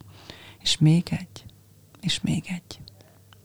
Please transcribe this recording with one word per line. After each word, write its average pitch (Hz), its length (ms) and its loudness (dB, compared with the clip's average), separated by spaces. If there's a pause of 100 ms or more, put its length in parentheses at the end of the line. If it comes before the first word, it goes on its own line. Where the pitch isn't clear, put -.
(600)
És - 180 -2
még 156 320 6
egy, - 360 -8 (560)
és - 200 -4
még - 260 -2
egy. - 320 -12 (640)